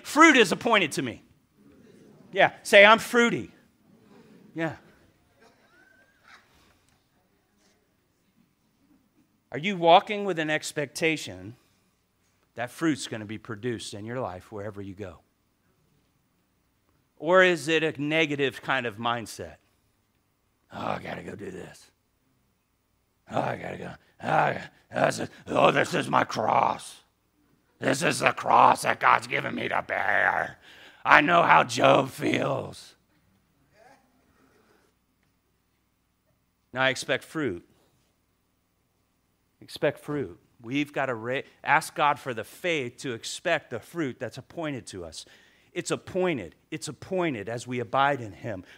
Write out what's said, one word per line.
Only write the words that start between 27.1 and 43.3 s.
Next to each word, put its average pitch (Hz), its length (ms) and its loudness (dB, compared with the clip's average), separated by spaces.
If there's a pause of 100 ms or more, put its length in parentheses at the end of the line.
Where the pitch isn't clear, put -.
This 135 240 -2
is 151 160 -2
the 135 100 4
cross 123 520 4
that 123 180 -2
God's 120 260 4
given 131 300 -6
me 117 120 -6
to 143 140 -4
bear. 95 800 -2 (440)
I 147 180 6
know 170 200 4
how 156 220 6
Job 135 440 4
feels." - 840 -4 (3750)
Now 127 100 -2
I 131 80 4
expect 127 340 -4
fruit. 123 420 -6 (2000)
Expect - 360 -4
fruit. 127 420 -8 (220)
We've 139 280 -4
gotta 135 240 -4
ra-, 120 280 -6 (200)
ask 147 320 0
God 147 240 0
for 131 140 -10
the 110 120 -8
faith 147 540 -6
to 135 140 -8
expect - 560 -6